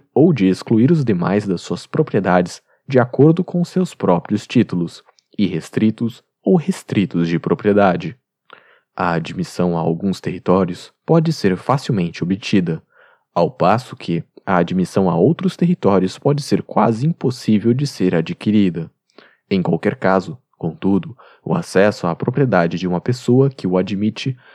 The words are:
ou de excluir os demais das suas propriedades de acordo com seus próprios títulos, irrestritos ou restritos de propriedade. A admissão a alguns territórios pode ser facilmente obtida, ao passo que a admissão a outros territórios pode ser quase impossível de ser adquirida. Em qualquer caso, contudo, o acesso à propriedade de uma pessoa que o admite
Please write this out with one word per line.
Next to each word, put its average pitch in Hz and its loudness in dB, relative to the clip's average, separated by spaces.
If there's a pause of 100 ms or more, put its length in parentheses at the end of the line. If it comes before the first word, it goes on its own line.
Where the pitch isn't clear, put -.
(140)
ou 160 6
de 98 2
excluir 113 2
os 156 2
demais 98 0
das 87 -4
suas - -8
propriedades 92 0 (260)
de 131 2
acordo 151 4
com 175 -2
seus 180 -2
próprios 170 0
títulos, 90 -2 (340)
irrestritos 110 -2 (200)
ou 190 4
restritos 98 -2
de 82 -2
propriedade. 95 0 (760)
A 87 -2
admissão 85 -4
a - -2
alguns 85 -2
territórios 90 -2 (140)
pode 160 2
ser 95 0
facilmente 98 -2
obtida, 87 -2 (500)
ao 85 2
passo 101 0
que 82 -4 (220)
a 95 0
admissão 90 0
a 82 0
outros 147 2
territórios 101 0
pode 143 0
ser - 0
quase 123 0
impossível 120 0
de 139 -2
ser 92 -2
adquirida. 87 0 (580)
Em 95 0
qualquer 85 0
caso, 92 0 (200)
contudo, 90 -4 (260)
o - -4
acesso 92 0
à 82 -2
propriedade 92 0
de 90 -4
uma 87 -2
pessoa 123 2
que - -8
o 92 0
admite 104 -4 (180)